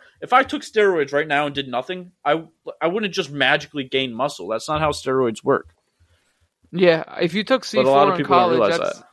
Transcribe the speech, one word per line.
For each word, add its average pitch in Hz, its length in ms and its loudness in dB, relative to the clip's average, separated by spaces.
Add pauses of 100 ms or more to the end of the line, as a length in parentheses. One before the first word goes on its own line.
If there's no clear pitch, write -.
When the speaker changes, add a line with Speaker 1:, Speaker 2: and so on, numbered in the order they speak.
(220)
Speaker 1:
if 156 120 -2
I 262 100 6
took 277 180 -6
steroids 180 520 0
right 151 140 0
now 147 180 0
and 143 100 -6
did 139 120 -6
nothing, 180 440 -8 (140)
I, 156 180 2 (380)
I 156 60 0
wouldn't 196 260 -2
just 156 180 -4
magically 143 540 0
gain 131 280 -2
muscle. 120 360 -4
That's 110 180 -4
not 151 140 -2
how 151 100 0
steroids 131 520 -2
work. - 300 -2 (1000)
Speaker 2:
Yeah, 170 320 4 (180)
if 170 120 0
you 208 100 -4
took 262 280 0
Speaker 1:
But 131 140 2
a 131 40 4
lot - 20 4
Speaker 2:
C - 20 4
four 139 80 6
Speaker 1:
of 147 80 6
Speaker 2:
in 160 80 0
Speaker 1:
people 143 180 0
don't 180 80 6
Speaker 2:
college, 151 160 2
Speaker 1:
realize 117 200 2
Speaker 2:
that's, - 200 -4
Speaker 1:
that. - 140 -20